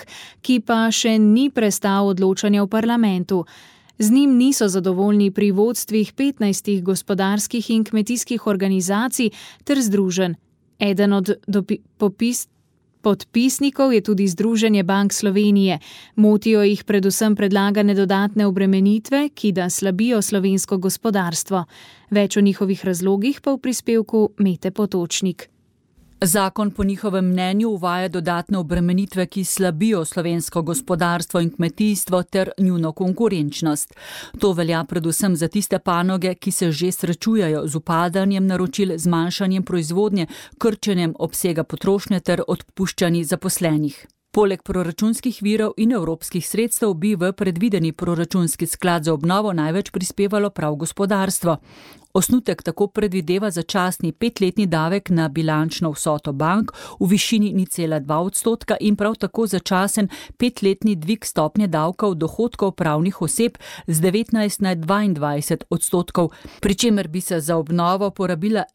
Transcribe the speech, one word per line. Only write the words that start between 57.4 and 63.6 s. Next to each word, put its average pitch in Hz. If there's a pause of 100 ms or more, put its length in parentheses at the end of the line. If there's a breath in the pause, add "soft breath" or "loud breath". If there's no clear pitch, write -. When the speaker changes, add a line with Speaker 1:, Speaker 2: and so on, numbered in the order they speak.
Speaker 2:
nič 185
cela 160
dva 151 (100)
odstotka -
in 208
prav 214
tako 220
začasen 190 (280 loud breath)
petletni 202
dvig 165
stopnje 180
davka 160
od 180
dohodkov 196
pravnih 170
oseb 226 (300 loud breath)